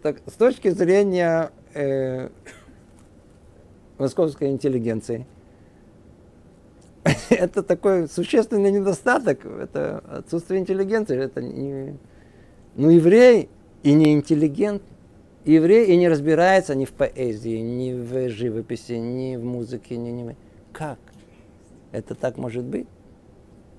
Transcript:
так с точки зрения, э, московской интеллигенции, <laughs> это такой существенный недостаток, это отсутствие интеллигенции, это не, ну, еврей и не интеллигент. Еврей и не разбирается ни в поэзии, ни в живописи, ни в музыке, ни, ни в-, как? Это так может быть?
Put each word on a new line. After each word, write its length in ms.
так 260
с 60
точки 360
зрения, 840
э, 560
московской 520
интеллигенции, 760
<laughs> 240
это 340
такой 460
существенный 640
недостаток, 720
это 640
отсутствие 500
интеллигенции, 580
это 240
не, 540
ну, 140
еврей 600
и 100
не 200
интеллигент. 680
Еврей 420
и 80
не 140
разбирается 680
ни 100
в 60
поэзии, 680
ни 360
в 360
живописи, 640
ни 440
в 60
музыке, 540
ни, 120
ни 140
в-, 120
как? 260
Это 220
так 240
может 280
быть? 220